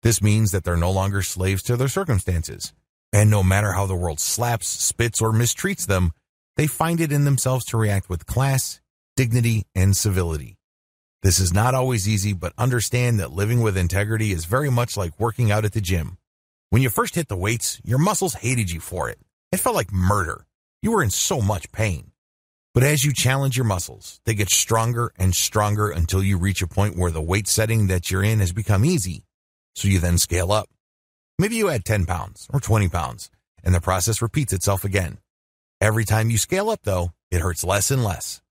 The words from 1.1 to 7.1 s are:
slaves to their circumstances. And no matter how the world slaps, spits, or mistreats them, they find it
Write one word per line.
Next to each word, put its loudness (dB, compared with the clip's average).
slaves -2
to -2
their 0
circumstances. -2
And 6
no 4
matter 2
how -2
the -4
world -4
slaps, -2
spits, -2
or 2
mistreats 0
them, 2
they 2
find -2
it 0